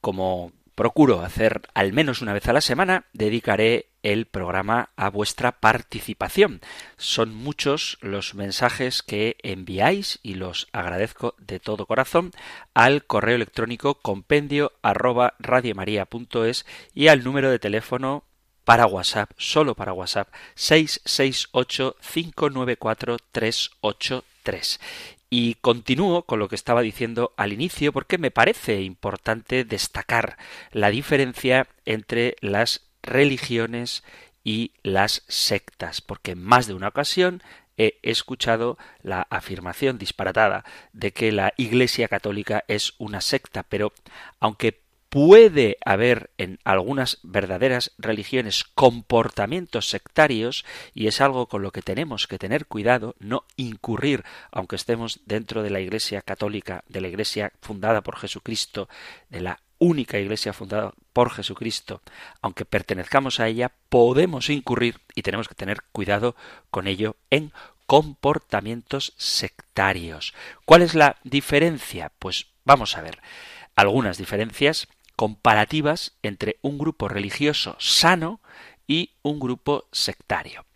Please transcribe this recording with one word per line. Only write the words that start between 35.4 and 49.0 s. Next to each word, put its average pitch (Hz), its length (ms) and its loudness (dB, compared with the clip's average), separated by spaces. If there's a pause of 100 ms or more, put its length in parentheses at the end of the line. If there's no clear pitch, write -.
porque 95 320 -12
en 90 100 -12
más 120 240 4
de 98 80 -8
una 98 140 -4
ocasión 180 520 0 (360)
he 110 260 2
escuchado 117 760 -2 (240)
la 92 300 -6
afirmación 95 640 -4
disparatada 98 680 0 (260)
de 107 220 -6
que 110 180 0
la 98 260 0
Iglesia 120 520 0
Católica 104 580 -4
es - 320 -4
una 104 200 -8
secta, - 440 -4
pero 104 280 -4 (480)
aunque 110 440 -2 (260)
puede 151 760 10
haber 113 540 2
en 92 240 -6
algunas 117 580 0
verdaderas 98 800 -2
religiones 110 640 -4
comportamientos 120 1200 0